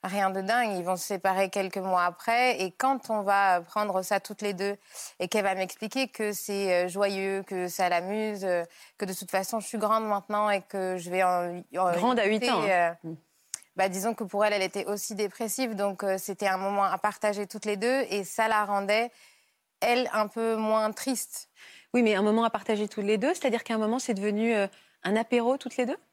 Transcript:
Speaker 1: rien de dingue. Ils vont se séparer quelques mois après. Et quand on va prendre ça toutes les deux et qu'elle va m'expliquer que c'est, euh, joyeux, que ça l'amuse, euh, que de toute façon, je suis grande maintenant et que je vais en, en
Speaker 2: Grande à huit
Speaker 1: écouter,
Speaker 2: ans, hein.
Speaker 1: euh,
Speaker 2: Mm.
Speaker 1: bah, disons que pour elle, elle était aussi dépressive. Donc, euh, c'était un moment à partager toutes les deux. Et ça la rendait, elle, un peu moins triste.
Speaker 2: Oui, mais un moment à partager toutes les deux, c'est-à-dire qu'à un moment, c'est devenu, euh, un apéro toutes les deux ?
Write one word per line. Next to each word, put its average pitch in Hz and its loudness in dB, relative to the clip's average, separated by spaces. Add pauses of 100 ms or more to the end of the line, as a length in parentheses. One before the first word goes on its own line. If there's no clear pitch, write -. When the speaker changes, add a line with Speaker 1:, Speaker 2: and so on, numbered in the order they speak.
Speaker 1:
rien 190 0
de 190 -4
dingue. 220 2
Ils 180 -4
vont 185 0
se 175 -8
séparer 190 0
quelques 190 -4
mois 185 2
après. 233 2
Et 185 -2
quand 262 0
on 214 0
va 196 4
prendre 190 -2
ça 196 0
toutes 202 -8
les 208 0
deux 202 -2 (440)
et 180 -2
qu'elle 208 0
va 190 2
m'expliquer 208 -4
que 208 -4
c'est, 190 0
euh, - -4
joyeux, 196 -2
que 180 -4
ça 180 0
l'amuse, 196 -2
euh, 175 0 (340)
que 214 -4
de 190 -6
toute 185 -10
façon, 196 -2
je 202 -10
suis 226 -6
grande 220 2
maintenant 208 0
et 196 0
que 185 -4
je 175 -10
vais 185 2
en, 180 0 (180)
en 180 2
Speaker 2:
Grande 226 2
à 214 2
huit 208 2
Speaker 1:
écouter, 247 0
Speaker 2:
ans, 196 2
hein. 202 0 (360)
Speaker 1:
euh, 165 -8
Speaker 2:
Mm. 160 -8 (600)
Speaker 1:
bah, 190 2
disons 190 -2
que 233 -8
pour 202 0
elle, 208 2
elle 202 2
était 190 -4
aussi 208 -6
dépressive. 214 -4
Donc, 196 -2
euh, 190 0
c'était 196 -4
un 190 0
moment 196 0
à 185 0
partager 208 -2
toutes 208 -10
les 208 -2
deux. 247 0
Et 202 -2
ça 220 0
la 214 2
rendait, 202 0 (680)
elle, 240 2
un 214 2
peu 226 -2
moins 220 2
triste. - -6 (460)
Speaker 2:
Oui, 247 6
mais 214 6
un 190 2
moment 214 4
à 226 4
partager 214 -2
toutes 208 -6
les 208 2
deux, 269 2
c'est-à-dire 233 0
qu'à 233 -4
un 220 0
moment, 220 0
c'est 240 -2
devenu, 208 0
euh, 202 2 (380)
un 196 2
apéro 240 2
toutes - -10
les 254 2
deux ? 277 -4 (160)